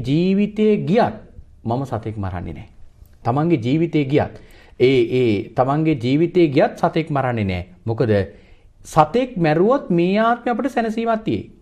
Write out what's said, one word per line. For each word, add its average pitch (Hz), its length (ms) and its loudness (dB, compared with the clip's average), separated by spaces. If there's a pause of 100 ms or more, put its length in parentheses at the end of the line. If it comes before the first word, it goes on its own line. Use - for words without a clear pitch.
ජීවිතේ 202 720 2
ගියත් 165 400 0 (480)
මම 120 200 -2
සතෙක් 110 320 -8
මරන්නේ 92 380 -8
නැහැ. 104 140 -18 (560)
තමන්ගේ 147 400 0
ජීවිතේ 156 400 0
ගියත් 131 300 0 (460)
ඒ, 131 200 6 (200)
ඒ 117 140 2 (220)
තමන්ගේ 147 380 2
ජීවිතේ 156 540 2
ගියත් 147 300 2
සතෙක් 165 320 -2
මරන්නේ 127 340 -2
නැහැ. 90 220 -4 (180)
මොකද 113 280 0 (720)
සතෙක් 240 520 0
මැරුවොත් 180 540 2
මේ 180 280 2
ආත්මේ 233 340 0
අපිට 254 200 -4
සැනසීමක් 226 520 -2
තියෙයි. 107 200 -4 (180)